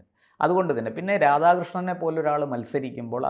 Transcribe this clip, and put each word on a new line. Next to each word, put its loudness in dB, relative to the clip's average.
അതുകൊണ്ട് 2
തന്നെ, -4
പിന്നെ -4
രാധാകൃഷ്ണനെ 2
പോലൊരാൾ -2
മത്സരിക്കുമ്പോൾ -6